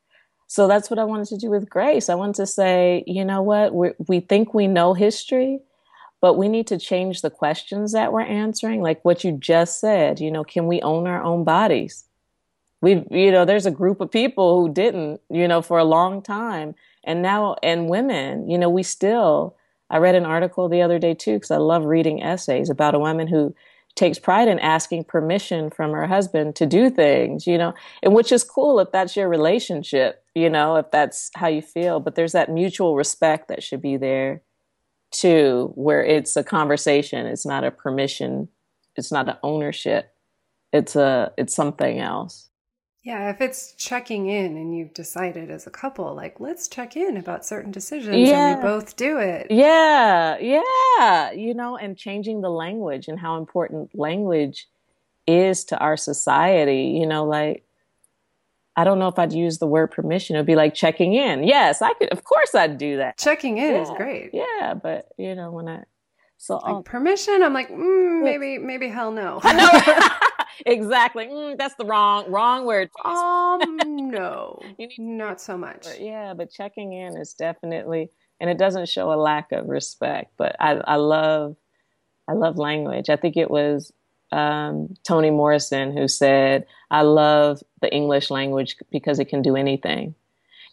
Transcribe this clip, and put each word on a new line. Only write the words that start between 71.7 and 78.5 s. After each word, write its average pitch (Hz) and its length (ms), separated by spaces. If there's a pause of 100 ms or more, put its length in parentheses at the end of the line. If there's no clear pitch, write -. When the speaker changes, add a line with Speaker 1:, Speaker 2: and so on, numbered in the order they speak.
Speaker 1:
the 226 100
wrong, 208 460
wrong 247 340
word. 196 240 (160)
Speaker 2:
Um, 349 540 (260)
no, 240 760 (100)
Speaker 1:
<laughs> 196 100
You 233 80
need 247 120
Speaker 2:
not 220 400
so 190 160
much. 170 280
Speaker 1:
But - 180
yeah, 214 320
but 170 180
checking 202 420
in 185 220
is 156 200
definitely, 165 760 (300)
and 170 100
it 175 80